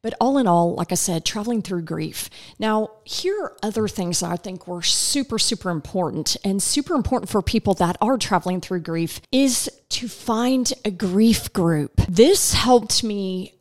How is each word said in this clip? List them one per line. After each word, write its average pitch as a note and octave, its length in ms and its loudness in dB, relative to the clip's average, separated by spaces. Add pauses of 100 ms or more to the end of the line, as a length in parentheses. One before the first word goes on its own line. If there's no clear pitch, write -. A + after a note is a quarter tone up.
But A3+ 180 -6
all C4+ 160 4
in B3+ 80 2
all, E3+ 300 4
like - 160 -4
I F3+ 40 0
said, E3 300 -2
traveling A3 380 -2
through F3 180 -4
grief. D#3+ 480 -8 (300)
Now, G#3+ 320 0 (120)
here G4 380 -4
are - 220 -10
other G#3+ 240 -2
things F3 320 -2
that E3+ 120 -4
I F3 40 -2
think F#3 320 -12
were F3 160 -8
super, - 560 0
super F#3+ 320 -2
important D#3 720 -2
and G3 160 0
super - 320 -2
important B3 380 -2
for G3+ 100 2
people G#3 340 0
that F3 240 0
are A#3 200 2
traveling F3+ 420 -2
through F3+ 200 -4
grief E3 380 -4 (120)
is C4 360 2 (220)
to - 180 -6
find A#3+ 640 0 (140)
a G#3 60 -2
grief G3+ 640 2
group. E3 420 0 (120)
This A#3+ 460 6
helped A#3+ 500 4
me G3 580 -4